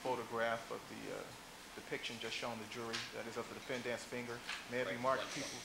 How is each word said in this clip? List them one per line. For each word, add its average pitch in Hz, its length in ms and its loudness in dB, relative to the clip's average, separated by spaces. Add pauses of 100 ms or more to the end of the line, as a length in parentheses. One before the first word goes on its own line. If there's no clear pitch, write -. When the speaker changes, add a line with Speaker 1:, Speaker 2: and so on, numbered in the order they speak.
Speaker 1:
photograph 117 560 4 (100)
of 110 60 0 (140)
the, 110 240 -4
uh, 104 40 -2 (560)
depiction 123 460 -2
just 113 140 -2
shown 120 260 0
the 104 140 -6
jury, 117 200 0 (220)
that 113 140 -2
is 117 80 -2
of 110 100 -2
the 110 60 -6
defendant's 120 500 0
finger. 120 300 -2 (360)
May 123 100 4
it 123 80 4
be - 40 2
Speaker 2:
Right, 120 80 0
Speaker 1:
marked, 127 220 6
Speaker 2:
one - 140 -2
Speaker 1:
people? 135 120 0 (160)